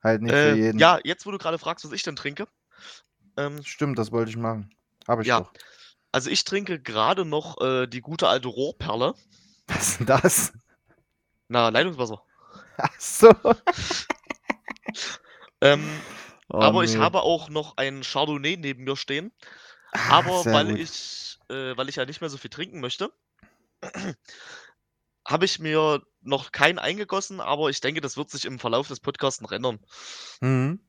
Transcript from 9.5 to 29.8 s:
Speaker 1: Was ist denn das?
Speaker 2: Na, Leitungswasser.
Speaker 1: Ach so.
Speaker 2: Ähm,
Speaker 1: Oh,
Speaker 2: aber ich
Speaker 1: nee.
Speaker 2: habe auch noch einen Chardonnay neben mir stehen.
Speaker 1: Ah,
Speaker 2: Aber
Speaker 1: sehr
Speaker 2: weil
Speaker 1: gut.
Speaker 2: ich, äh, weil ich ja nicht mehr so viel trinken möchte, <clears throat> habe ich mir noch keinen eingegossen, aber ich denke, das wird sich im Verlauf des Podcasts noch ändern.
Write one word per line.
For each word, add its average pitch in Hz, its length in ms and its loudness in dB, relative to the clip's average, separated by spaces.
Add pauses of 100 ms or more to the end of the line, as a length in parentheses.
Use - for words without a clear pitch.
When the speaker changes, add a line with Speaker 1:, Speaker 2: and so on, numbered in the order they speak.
Speaker 1:
Was - 220 -4
ist - 120 -4
denn 110 60 -2
das? - 460 4 (960)
Speaker 2:
Na, 117 200 4
Leitungswasser. 123 540 0 (560)
Speaker 1:
Ach 127 200 -2
so. - 320 10 (2250)
Speaker 2:
Ähm, 143 240 6 (640)
Speaker 1:
Oh, - 120 -4
Speaker 2:
aber 156 240 6
ich 113 100 0
Speaker 1:
nee. 110 60 0
Speaker 2:
habe 175 220 2
auch 160 260 0
noch 151 300 -8
einen 135 240 -4
Chardonnay 147 560 -2
neben 135 260 -8
mir 135 120 -4
stehen. 156 360 -8 (600)
Speaker 1:
Ah, 135 260 4
Speaker 2:
Aber 180 240 2
Speaker 1:
sehr 113 100 2
Speaker 2:
weil - 140 4
Speaker 1:
gut. 107 140 -2
Speaker 2:
ich, - 580 -12 (100)
äh, 131 280 -8
weil 131 120 -4
ich 143 80 -10
ja 131 80 -2
nicht 143 160 -12
mehr 165 100 -8
so 139 60 -14
viel - 140 -16
trinken 147 300 -12
möchte, 196 300 -6 (720)
<clears throat> 185 340 -12 (1080)
habe 165 180 2
ich - 160 -2
mir 156 420 2 (180)
noch 135 320 -4
keinen 165 260 2
eingegossen, 196 640 -4
aber 147 300 0
ich 143 100 -6
denke, 151 200 -4
das 143 160 -8
wird 147 140 -8
sich 143 140 -8
im 131 140 -8
Verlauf 123 300 0
des 135 120 -14
Podcasts - 400 -4
noch 104 120 -12
ändern. 113 260 -4 (640)